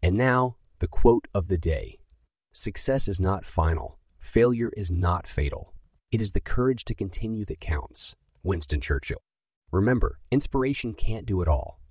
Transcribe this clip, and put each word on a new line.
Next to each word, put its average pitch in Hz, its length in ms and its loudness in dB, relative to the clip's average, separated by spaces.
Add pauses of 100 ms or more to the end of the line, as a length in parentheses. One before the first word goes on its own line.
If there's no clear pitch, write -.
And 87 140 2
now, 127 400 2 (240)
the 82 80 -2
quote - 460 6
of 87 160 -2
the 92 80 0
day. - 420 -4 (540)
"Success - 560 0
is 95 100 -2
not 95 240 0
final. - 560 -2 (180)
Failure 117 600 2
is 98 120 -2
not 87 380 0
fatal. - 460 -6 (360)
It 113 120 0
is 101 100 -2
the - 80 2
courage 123 460 0
to 110 100 -4
continue 107 500 -6
that - 140 -10
counts." - 560 -6 (280)
Winston 85 360 -2
Churchill. - 420 -6 (520)
Remember, 113 480 2 (100)
inspiration 131 600 -2
can't 107 320 -2
do 98 160 0
it 85 80 0
all. - 420 0